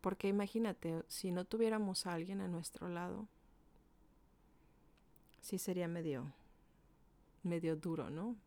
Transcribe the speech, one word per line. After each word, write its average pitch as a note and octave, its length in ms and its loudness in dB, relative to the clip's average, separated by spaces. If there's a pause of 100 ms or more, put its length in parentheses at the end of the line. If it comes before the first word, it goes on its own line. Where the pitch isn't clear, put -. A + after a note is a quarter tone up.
Porque G3 280 2
imagínate, G3 760 2
si - 240 -2
no F3+ 120 2
tuviéramos A3 640 2
a F3+ 80 0
alguien F#3 260 -2
a F#3 80 -2
nuestro F3 400 -4
lado, F3+ 400 -4 (2250)
sí - 160 -4
sería F3+ 320 0
medio, D3 420 0 (1120)
medio E3+ 320 2
duro, D#3+ 340 0
¿no? G#3 380 -4